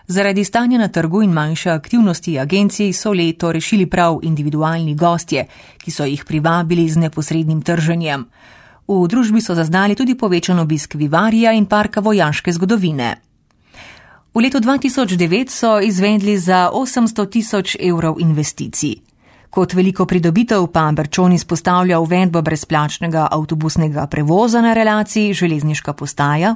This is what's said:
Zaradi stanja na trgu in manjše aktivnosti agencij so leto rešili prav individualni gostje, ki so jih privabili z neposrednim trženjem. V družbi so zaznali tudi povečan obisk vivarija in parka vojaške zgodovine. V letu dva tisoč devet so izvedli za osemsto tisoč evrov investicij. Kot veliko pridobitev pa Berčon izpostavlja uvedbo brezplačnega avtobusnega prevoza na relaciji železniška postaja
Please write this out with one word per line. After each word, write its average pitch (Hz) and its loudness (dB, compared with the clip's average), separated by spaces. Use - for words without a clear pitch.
Zaradi 202 0
stanja 240 2
na 214 2
trgu 170 0
in 202 4
manjše 160 0
aktivnosti 170 0
agencij 196 0
so 214 -4
leto 170 0
rešili 175 0
prav 170 0
individualni 156 -2
gostje, 165 0
ki - -14
so 151 -6
jih 139 -4
privabili 165 0
z 156 -2
neposrednim 156 -2
trženjem. 165 -2
V 185 2
družbi 220 2
so 175 -2
zaznali 185 2
tudi 254 0
povečan 180 0
obisk 156 -2
vivarija 214 2
in 214 4
parka 208 0
vojaške 180 0
zgodovine. 170 -2
V 226 0
letu 262 0
dva 254 2
tisoč 247 -2
devet 180 0
so 220 2
izvedli 202 2
za 180 2
osemsto 233 0
tisoč 202 -2
evrov 165 0
investicij. 147 -2
Kot 185 0
veliko 185 2
pridobitev 185 2
pa 156 0
Berčon 160 2
izpostavlja 180 0
uvedbo 170 0
brezplačnega 156 -2
avtobusnega 156 -2
prevoza 208 2
na 226 2
relaciji 214 0
železniška 151 -2
postaja 151 -2